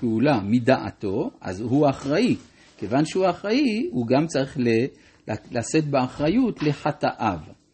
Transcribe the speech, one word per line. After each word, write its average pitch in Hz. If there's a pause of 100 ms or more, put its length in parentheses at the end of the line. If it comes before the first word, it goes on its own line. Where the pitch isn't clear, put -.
פעולה 117
מדעתו, 117 (100)
אז 92
הוא 135
אחראי. 147 (420)
כיוון 117
שהוא 185
אחראי, 220
הוא 120
גם 131
צריך 143
ל-, 120 (680)
לשאת 127
באחריות 147
לחטאיו. 139 (360)